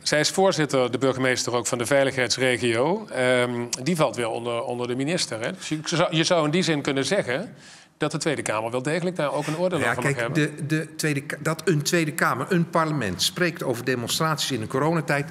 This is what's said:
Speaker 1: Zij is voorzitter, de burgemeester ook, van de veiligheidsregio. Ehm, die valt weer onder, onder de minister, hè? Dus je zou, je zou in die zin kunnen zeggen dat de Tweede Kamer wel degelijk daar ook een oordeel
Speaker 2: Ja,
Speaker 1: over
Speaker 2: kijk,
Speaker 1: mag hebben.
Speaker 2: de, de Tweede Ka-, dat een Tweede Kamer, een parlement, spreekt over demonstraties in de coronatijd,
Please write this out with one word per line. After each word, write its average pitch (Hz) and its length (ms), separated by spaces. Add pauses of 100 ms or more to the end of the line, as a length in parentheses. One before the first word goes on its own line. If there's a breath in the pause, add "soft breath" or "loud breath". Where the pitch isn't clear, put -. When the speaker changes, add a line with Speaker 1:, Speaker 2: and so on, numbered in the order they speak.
Speaker 1:
Zij 151 180
is 151 100
voorzitter, 151 600
de 123 80
burgemeester 127 560
ook, 120 120
van 120 120
de 117 80
veiligheidsregio. 131 1200
Ehm, 127 440 (320)
die 165 140
valt 131 200
weer 120 120
onder, 117 360
onder 120 240
de 123 80
minister, 139 440
hè? 131 120
Dus - 160
je 151 160
zou, 160 320
je 160 80
zou 165 200
in 151 60
die 180 120
zin 151 200
kunnen 139 220
zeggen 165 500 (420 loud breath)
dat 151 140
de 160 80
Tweede 135 240
Kamer 110 280
wel 127 120
degelijk 165 340
daar 143 160
ook 147 140
een 151 100
oordeel 180 220
Speaker 2:
Ja, 117 120
Speaker 1:
over 123 120
Speaker 2:
kijk, 143 120
Speaker 1:
mag 123 100
hebben. 147 320
Speaker 2:
de, 147 100
de 156 300
Tweede 147 260
Ka-, - 180
dat 156 280
een 147 140
Tweede 160 300
Kamer, 147 360
een 170 220
parlement, 151 520
spreekt 175 400
over 120 220
demonstraties 131 680
in 123 100
de 110 60
coronatijd, 147 640